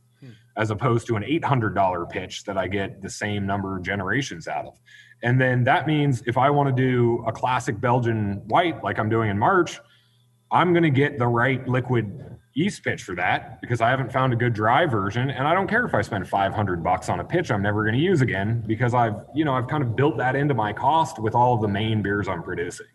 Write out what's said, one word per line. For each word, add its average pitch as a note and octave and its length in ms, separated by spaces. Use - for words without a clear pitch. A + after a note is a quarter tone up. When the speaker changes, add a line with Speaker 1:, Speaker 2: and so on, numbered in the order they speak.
Speaker 1:
Hmm. C3 120
Speaker 2:
as G#2+ 140
opposed A2+ 360
to A#2 80
an G2+ 80
eight D3+ 220
hundred A2 280
dollar F2+ 320
pitch - 380
that G2+ 140
I F#2 100
get G2 340
the F#2+ 80
same G#2 360
number G2 320
of F#2 60
generations G2 680
out D2 160
of. - 120
And B2 160
then B2+ 240
that C#3 240
means D3 380
if A#2+ 120
I C3 120
wanna C#3+ 240
do B2 520
a A2+ 60
classic B2 480
Belgian A2+ 680
white, E3 340
like G2+ 160
I'm A2 80
doing A2+ 220
in G2+ 100
March, E3+ 400
I'm D#3+ 220
gonna E3+ 160
get C#3 280
the B2 100
right B2 420
liquid A#2+ 560
yeast F3+ 300
pitch G2 200
for F#2 120
that G2 460
because A#2+ 200
I A2+ 80
haven't C3 220
found C3 220
a - 20
good A#2 180
dry A2+ 320
version, A#2 440
and C3+ 180
I D#3+ 60
don't F#3+ 140
care A#3 180
if D#3+ 80
I A2 80
spend F#2+ 260
five G2 260
hundred F#2 300
bucks F2 260
on F#2 100
a E2+ 40
pitch F3 280
I'm G#2 100
never G#2 240
gonna G#2+ 120
use E3 240
again G#2 460
because A#2 260
I've, A#2 220
you D#3 120
know, C#3 80
I've B2+ 140
kind D3 160
of A2+ 120
built D3+ 220
that B2+ 180
into C#3+ 180
my G#2+ 200
cost D3+ 460
with A2 160
all B2 200
of G#2+ 60
the A2 60
main G#2+ 340
beers G2+ 260
I'm F2 160
producing. F2 520